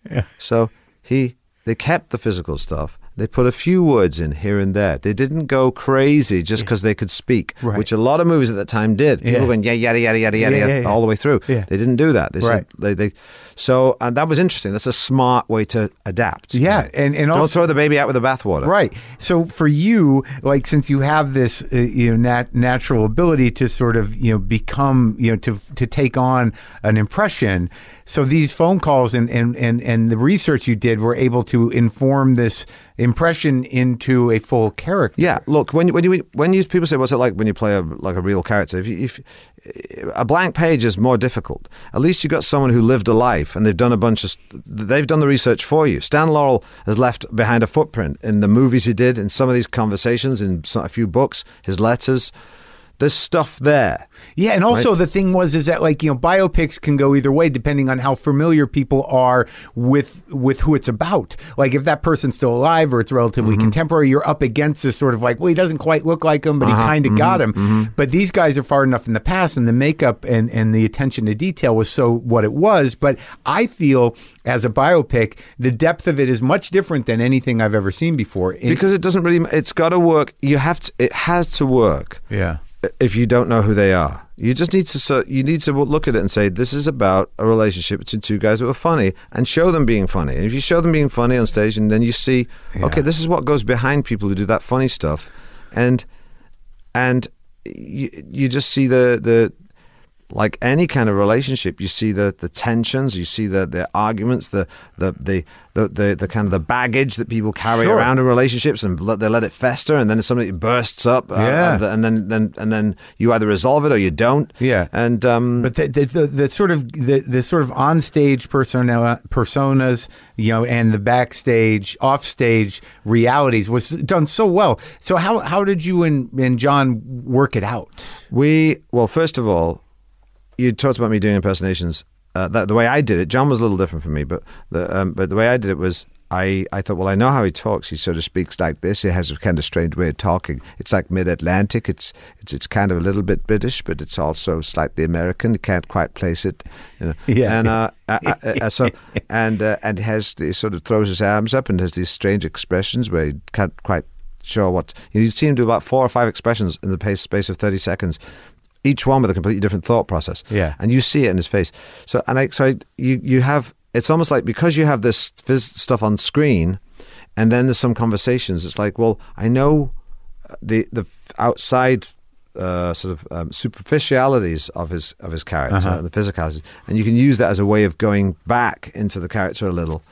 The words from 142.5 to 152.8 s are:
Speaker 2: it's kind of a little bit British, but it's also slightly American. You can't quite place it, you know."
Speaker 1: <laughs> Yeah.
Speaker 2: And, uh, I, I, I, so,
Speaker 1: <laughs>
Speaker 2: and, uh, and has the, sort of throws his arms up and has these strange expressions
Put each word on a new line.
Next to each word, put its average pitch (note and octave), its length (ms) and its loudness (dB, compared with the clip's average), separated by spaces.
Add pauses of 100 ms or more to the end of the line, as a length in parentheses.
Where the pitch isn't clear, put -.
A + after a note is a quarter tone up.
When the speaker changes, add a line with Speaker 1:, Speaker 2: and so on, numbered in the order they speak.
Speaker 2:
it's - 140 -10
kind G2+ 240 0
of F2 80 -2
a - 20 -2
little G2 220 -2
bit F#2+ 240 -2
British, A2 340 -2
but D#2+ 180 -8
it's D2+ 200 -10
also D#2+ 420 -4
slightly D#2 420 -4
American. F2 500 -2
You G2 60 -2
can't F2+ 280 -4
quite - 260 -4
place E2+ 320 -6
it, F2+ 180 -6 (360)
you - 80 -6
know." E2 120 -4
Speaker 1:
<laughs> - 80 -8
Yeah. A2+ 320 2
Speaker 2:
And, A2 80 2
uh, A2+ 220 0 (180)
I, G#2+ 160 -2
I, A2+ 400 -4
I, A2 60 -2
so, A#2+ 200 -2 (200)
Speaker 1:
<laughs> - 220 -10
Speaker 2:
and, A2 300 0
uh, G#2+ 200 0
and G#2+ 180 -4
has G#2+ 360 -4
the, D#2 180 -6
sort G#2 220 -4
of E2 80 -10
throws G#2+ 240 0
his F#2+ 140 -4
arms G#2+ 340 0
up B2+ 120 -2
and F#2+ 120 0
has F2+ 140 -2
these F2+ 180 -4
strange G2 340 -2
expressions G2 640 -4